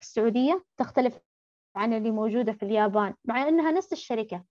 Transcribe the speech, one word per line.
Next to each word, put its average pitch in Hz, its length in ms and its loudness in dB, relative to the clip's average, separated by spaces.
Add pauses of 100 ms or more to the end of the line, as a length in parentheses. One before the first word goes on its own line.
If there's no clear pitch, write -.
السعودية 247 640 0 (120)
تختلف 254 420 0 (560)
عن 220 180 -2
اللي 220 180 -2
موجودة 220 420 0
في 214 100 -8
اليابان، 208 500 0 (120)
مع 254 220 -2
إنها 320 240 2
نفس 359 220 -2
الشركة 220 580 -6